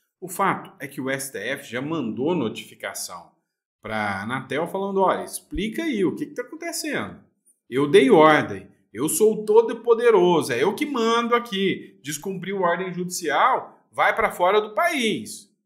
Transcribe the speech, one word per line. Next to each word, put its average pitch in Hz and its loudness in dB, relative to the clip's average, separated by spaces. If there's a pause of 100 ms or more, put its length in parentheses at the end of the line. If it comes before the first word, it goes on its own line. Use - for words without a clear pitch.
(200)
O 180 -12
fato 185 -2
é 135 -10
que 147 -14
o 131 -6
S 135 -6
T 107 -10
F 123 -8
já 120 -6
mandou 143 -4
notificação - -8 (500)
pra 104 -4
Anatel 135 -6
falando, 196 -4
"Olha, 170 0
explica 220 -8
aí 220 -2
o 139 0
que 147 -8
que - -14
tá 240 -8
acontecendo. 294 -8 (420)
Eu 135 0
dei 220 6
ordem, 147 6 (260)
eu 143 -2
sou 214 4
o 214 -8
todo 233 4
poderoso, 180 4
é 120 0
eu 208 2
que 285 -4
mando 233 0
aqui. 196 -2
Descumpriu 185 -8
ordem 180 -2
judicial, 180 -2
vai 180 2
pra 220 0
fora 190 4
do 214 -4
país." 240 -2 (100)